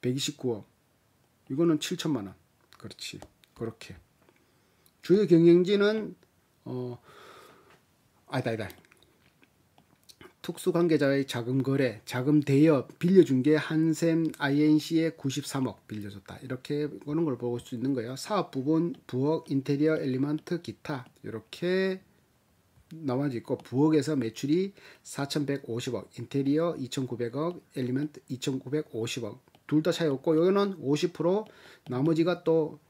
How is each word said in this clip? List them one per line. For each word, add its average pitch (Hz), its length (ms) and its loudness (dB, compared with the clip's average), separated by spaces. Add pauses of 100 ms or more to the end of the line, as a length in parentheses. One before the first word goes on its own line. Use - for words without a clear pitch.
백이십구억. 127 640 -4 (840)
이거는 156 300 2
칠천만 151 460 -4
원. 92 80 -14 (440)
그렇지. - 420 -16 (340)
그렇게. - 420 -12 (1040)
주요 202 240 4
경영진은, 180 880 6 (500)
어, 123 340 -8 (1300)
아니다, 127 240 -4
아니다. 110 180 -6 (1700)
특수 - 320 -4
관계자의 143 540 2
자금 123 360 -2
거래, 131 420 -2
자금 143 380 2
대여, 143 440 4 (120)
빌려준 156 440 6
게 151 140 4
한샘 160 840 0
아이엔씨에 151 720 2
구십삼억 135 800 -6
빌려줬다. 101 540 -12
이렇게 143 480 -6
보는 151 340 -4
걸 131 140 -2
볼 120 220 -4
수 - 140 -12
있는 131 200 -2
거예요. 123 220 -6
사업 190 340 -4
부분, 160 440 0 (120)
부엌, 139 440 -2
인테리어, 143 460 2
엘리먼트, 147 640 -4
기타. 127 460 -10 (160)
이렇게 185 800 -4 (880)
나머지 139 460 -2
있고, 117 180 -4
부엌에서 151 600 2
매출이 147 580 -2 (280)
사천백오십억, 135 1160 -6
인테리어 143 580 0
이천구백억, 131 840 -6 (120)
엘리먼트 131 540 -4
이천구백오십억. 127 1120 -6 (240)
둘 151 160 2
다 170 100 2
차이 165 160 0
없고, 147 280 0
여기는 190 420 2
오십 147 360 0
프로, 190 320 0 (420)
나머지가 160 560 0
또 160 340 2 (100)